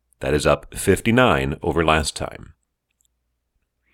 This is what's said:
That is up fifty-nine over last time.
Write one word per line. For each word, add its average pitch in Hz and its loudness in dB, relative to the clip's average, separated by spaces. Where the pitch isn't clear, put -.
That 67 -4
is 73 0
up - 0
fifty-nine 95 2
over 80 -2
last 78 0
time. - -12